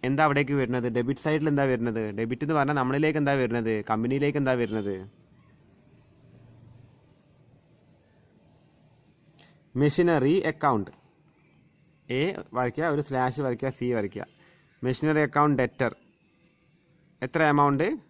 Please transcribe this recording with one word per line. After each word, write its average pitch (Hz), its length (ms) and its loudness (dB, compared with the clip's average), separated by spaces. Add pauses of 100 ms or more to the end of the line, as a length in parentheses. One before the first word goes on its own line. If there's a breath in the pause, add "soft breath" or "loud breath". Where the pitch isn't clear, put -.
എന്താ 143 180 4
അവിടേക്ക് 143 340 0
വരുന്നത്? 123 260 -2 (120)
ഡെബിറ്റ് 127 260 -2
സൈഡിൽ 156 280 0
എന്താ 139 200 2
വരുന്നത്? 117 300 -2 (180)
ഡെബിറ്റ് 120 260 -4
എന്ന് 151 120 0
പറഞ്ഞാൽ 143 240 0
നമ്മളിലേക്ക് 143 400 0
എന്താ 143 200 2
വരുന്നത്? 113 300 -2 (180)
കമ്പനിയിലേക്ക് 139 520 0
എന്താ 131 200 2
വരുന്നത്? 104 320 -4 (4000 soft breath)
മെഷീനറി 151 540 2 (160)
അക്കൗണ്ട് 117 400 0 (1300)
എ - 20 0 (360)
വരയ്ക്കുക, 127 360 -2
ഒരു 147 160 -2
സ്ലാഷ് 127 380 -2
വരയ്ക്കുക, 127 320 -4
സി 123 80 -2 (100)
വരയ്ക്കുക. 104 280 -6 (600 soft breath)
മെഷീനറി 151 400 0
അക്കൗണ്ട് 147 340 4
ഡെറ്റർ 123 320 -2 (1300)
എത്ര 156 140 -2 (100)
എമൗണ്ട്? 143 340 4 (260)